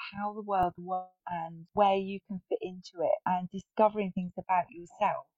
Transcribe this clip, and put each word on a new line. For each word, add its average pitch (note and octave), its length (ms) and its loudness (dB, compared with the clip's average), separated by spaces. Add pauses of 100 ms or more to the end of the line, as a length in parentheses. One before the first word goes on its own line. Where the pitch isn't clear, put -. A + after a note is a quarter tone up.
(120)
how G#3 200 -4
the G#3+ 100 -10
world F#3+ 360 2
works F#3 340 -4 (160)
and E3 460 -8
where G3 220 6
you G3 300 -2
can F#3 220 -6
fit - 120 0
into F#3 440 -6
it, C#3 100 4 (100)
and F3+ 280 0
discovering G#3 600 2
things F3+ 240 -4
about F#3 340 2
yourself F#3+ 560 -2 (120)